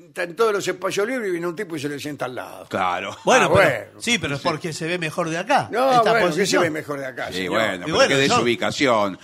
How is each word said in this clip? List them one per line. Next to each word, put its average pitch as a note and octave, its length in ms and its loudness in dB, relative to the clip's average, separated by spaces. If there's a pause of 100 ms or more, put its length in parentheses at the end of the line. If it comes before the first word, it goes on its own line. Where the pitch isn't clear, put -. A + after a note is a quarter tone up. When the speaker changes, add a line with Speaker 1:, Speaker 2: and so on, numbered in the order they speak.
Speaker 1:
están F3 260 -8
todos A3+ 180 2
los F3+ 140 -2
espacios F#3 400 -2
libres A#3+ 220 -4
y - 20 -2
viene F3 160 -4
un E3+ 80 -4
tipo E3 220 -8
y - 20 -6
se C#3 100 -6
le C#3+ 100 -6
sienta C3+ 260 -8
al B2+ 100 -8
lado. F#2 320 -12
Speaker 2:
Claro. F#2+ 560 -2
Speaker 3:
Bueno, A3 220 6
Speaker 1:
Ah, D3+ 100 0
Speaker 3:
pero, F#3 140 6 (160)
Speaker 1:
bueno. - 160 -20
Speaker 3:
sí, A3+ 180 0
pero D3 160 -4
es B2+ 60 -8
porque D#3+ 320 -4
se D#3+ 140 -6
ve F3 120 -2
mejor E3 300 -4
de D#3+ 80 -4
acá, G3+ 340 0
Speaker 1:
No, B3+ 220 2
Speaker 3:
esta A3+ 180 4
Speaker 1:
bueno, A3 160 4
¿qué D#3+ 60 0
se E3+ 80 -2
Speaker 3:
posición. F#3 220 2
Speaker 1:
ve E3 60 2
mejor D3 300 -6
de C3+ 80 -8
acá, A#2+ 220 -8
Speaker 2:
Sí, - 60 -8
Speaker 1:
señor? F#2 180 -2
Speaker 2:
bueno, G#2 220 2
Speaker 3:
Y F#2 100 -8
Speaker 2:
pero D#3+ 100 -2
Speaker 3:
bueno, B3+ 140 6
Speaker 2:
qué C3+ 180 4
Speaker 3:
yo, A3+ 80 2
Speaker 2:
desubicación. A2+ 880 2